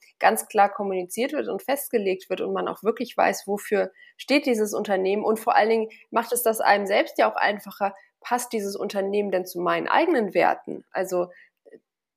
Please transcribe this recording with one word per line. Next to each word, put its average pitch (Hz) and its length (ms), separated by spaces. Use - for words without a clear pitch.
ganz 220 280
klar 202 220
kommuniziert 196 640
wird 262 160
und 190 160
festgelegt 202 640
wird 185 120
und 190 120
man 180 140
auch - 160
wirklich 233 340
weiß, 196 300
wofür 196 440
steht 277 280
dieses 214 300
Unternehmen. 196 480
Und 220 160
vor - 160
allen 214 140
Dingen 220 200
macht 226 220
es 240 100
das 220 160
einem 202 260
selbst 202 320
ja 220 140
auch - 60
einfacher, 202 580
passt - 340
dieses 202 220
Unternehmen 202 560
denn 180 140
zu 175 140
meinen 170 280
eigenen 262 480
Werten? - 560
Also, 185 380